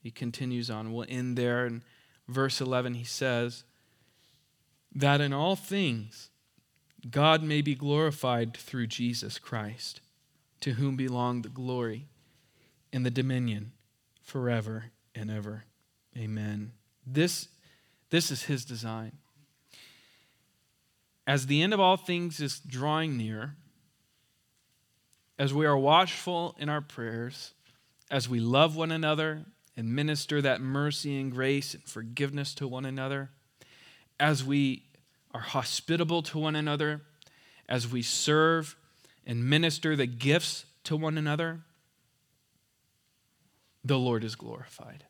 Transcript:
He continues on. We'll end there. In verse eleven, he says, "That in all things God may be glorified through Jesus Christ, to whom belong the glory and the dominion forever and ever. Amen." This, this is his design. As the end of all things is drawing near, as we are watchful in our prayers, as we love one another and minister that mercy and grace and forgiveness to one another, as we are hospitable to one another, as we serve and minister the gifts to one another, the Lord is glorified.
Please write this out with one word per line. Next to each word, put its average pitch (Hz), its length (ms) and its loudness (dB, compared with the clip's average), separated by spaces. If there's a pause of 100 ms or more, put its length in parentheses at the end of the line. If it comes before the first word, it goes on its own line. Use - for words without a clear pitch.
He 113 80 -10
continues 123 600 -6
on. 113 240 -6
We'll 120 120 -6
end 127 300 -4
there. 123 300 2
In 117 160 -6 (440)
verse 131 360 0
eleven, 127 320 0
he 120 100 -6
says, 120 600 -2 (1300)
"That 139 260 4
in 139 140 0
all 160 200 2
things 143 760 -2 (800)
God 156 320 6
may 151 180 2
be 143 140 2
glorified 143 840 0
through 120 300 -6
Jesus 117 520 -4
Christ, 110 640 -8 (600)
to 139 100 -2
whom 135 240 0
belong 123 460 0
the 110 80 -10
glory 123 560 -6 (840)
and 127 140 -2
the 127 60 2
dominion 123 640 0 (500)
forever 113 640 -2 (280)
and 107 160 -6
ever. 107 340 -8 (520)
Amen." 107 560 -6 (340)
This, 151 420 2 (600)
this 165 220 2
is 131 140 -6
his 131 200 -2
design. 113 480 -6 (2250)
As 135 200 2
the 143 160 4
end 196 100 4
of 208 60 2
all 190 180 8
things 175 440 -4
is 143 180 -4
drawing 147 580 -2
near, 110 380 -4 (1800)
as 139 160 0
we 151 100 2
are 147 140 6
watchful 170 800 4
in 143 100 -4
our 147 120 0
prayers, 120 720 -8 (580)
as 127 180 0
we 123 120 0
love 139 340 4
one 160 160 -2
another 156 540 0 (320)
and 113 180 -2
minister 147 480 0
that 135 180 4
mercy 143 600 -2
and 135 100 -4
grace 135 420 0
and - 120 -16
forgiveness 139 680 -6
to 143 120 -6
one 127 180 -6
another, 135 460 -4 (880)
as 143 240 6
we 135 400 2 (500)
are 117 80 -6
hospitable 165 840 0
to 160 160 -6
one 151 180 0
another, 151 460 0 (640)
as 120 180 2
we 120 160 -2
serve 156 720 4 (500)
and 120 240 -2
minister 156 460 4
the 135 120 4
gifts 131 580 2 (180)
to 156 140 -2
one 156 200 0
another, 160 440 -2 (2250)
the 131 140 4
Lord 120 260 2
is 107 100 -6
glorified. - 760 -16